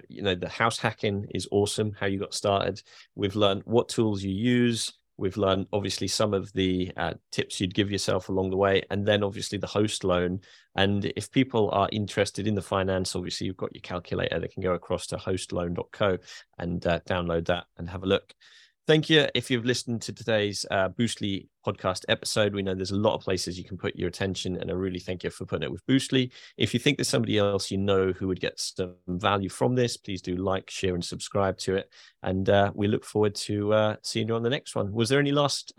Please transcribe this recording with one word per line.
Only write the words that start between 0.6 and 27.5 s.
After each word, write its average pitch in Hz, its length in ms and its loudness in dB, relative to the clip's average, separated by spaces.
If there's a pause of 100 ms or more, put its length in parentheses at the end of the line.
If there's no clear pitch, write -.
hacking 101 560 -2
is 95 180 -4
awesome, 101 480 0
how 101 80 -2
you 98 120 -2
got - 140 -8
started. 98 480 0 (340)
We've 101 200 -2
learned 104 300 4
what 117 240 2
tools 104 340 0
you 98 100 -2
use. 120 580 2 (260)
We've 98 200 -2
learned, 95 340 2
obviously, 98 380 -2
some 107 240 0
of 98 180 -2
the, 92 460 0
uh, 82 160 -2 (180)
tips - 300 -4
you'd 92 120 -2
give 101 160 2
yourself 95 380 -2
along 95 220 0
the 95 80 -2
way, 98 320 4
and 101 160 -2
then 104 180 4
obviously 101 340 -4
the 90 80 -6
host - 380 0
loan. 90 380 2 (340)
And 101 300 2 (100)
if - 160 -8
people 120 400 2
are 98 220 2
interested 101 540 -2
in 107 80 0
the 95 60 -2
finance, 95 540 0
obviously 92 320 -4
you've 95 80 -4
got - 180 -6
your - 80 -16
calculator. 90 600 -4
They 90 80 -6
can - 120 -12
go 95 120 2
across 87 340 -4
to 92 80 -6
hostloan 90 580 -4
dot - 200 -6
co 95 240 2 (400)
and, 87 280 -4
uh, 87 220 2
download 85 380 0
that 87 180 0 (140)
and 85 120 -8
have 92 140 -2
a 95 40 0
look. - 260 0 (540)
Thank 156 220 6
you. 151 240 6
If - 160 -2
you've 120 160 2
listened 120 380 0
to 107 100 -8
today's, 104 560 0
uh, 95 200 2
Boostly 107 580 -2 (180)
podcast 95 420 -2
episode, - 460 2
we 101 80 -2
know 95 140 0
there's 95 160 -4
a 98 40 -2
lot 104 200 4
of - 60 -4
places 92 360 -2
you 90 60 -10
can 90 160 -12
put - 160 -4
your 92 120 -2
attention, 92 500 -4
and 90 120 -6
I 90 60 -2
really 92 240 -4
thank 90 240 -8
you 85 80 -4
for - 120 -12
putting 85 200 -4
it 67 80 -4
with 85 160 -10
Boostly. 131 440 2 (240)
If - 160 0
you 120 80 2
think 147 180 2
there's 127 120 -2
somebody 110 300 2
else 101 320 2